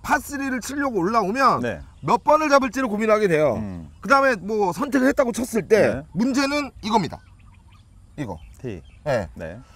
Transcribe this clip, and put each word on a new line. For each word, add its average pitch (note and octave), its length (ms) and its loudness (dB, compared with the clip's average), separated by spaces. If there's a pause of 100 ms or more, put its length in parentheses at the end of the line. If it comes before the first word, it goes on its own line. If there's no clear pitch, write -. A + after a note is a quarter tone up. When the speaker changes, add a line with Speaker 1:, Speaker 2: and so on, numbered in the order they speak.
Speaker 1:
파쓰리를 C4+ 580 -2
치려고 C4 400 -4
올라오면 G#3+ 600 2
Speaker 2:
네. A2 200 -4 (220)
Speaker 1:
몇 G3 200 0
번을 D4+ 260 4
잡을지를 C4 400 0
고민하게 G#3+ 380 2
돼요. D3+ 300 2
Speaker 2:
음. F2+ 340 -10 (100)
Speaker 1:
그다음에 C4+ 360 2
뭐 G3 360 -2
선택을 B3+ 360 0
했다고 C4 240 2
쳤을 A3+ 340 -4
때 E3 280 4
Speaker 2:
네. B2+ 80 -8 (100)
Speaker 1:
문제는 C4+ 580 0 (140)
이겁니다. E3 340 0 (1000)
이거. G2+ 220 -8 (220)
Speaker 2:
티. G#2 200 -12 (220)
Speaker 1:
네. A#2 320 -2
Speaker 2:
네. F2 240 -12 (180)